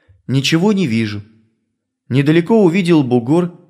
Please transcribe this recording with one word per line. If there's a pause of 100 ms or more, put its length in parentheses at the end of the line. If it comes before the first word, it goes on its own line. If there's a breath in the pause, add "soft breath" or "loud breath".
(260)
Ничего
не
вижу. (880)
Недалеко
увидел
бугор (160)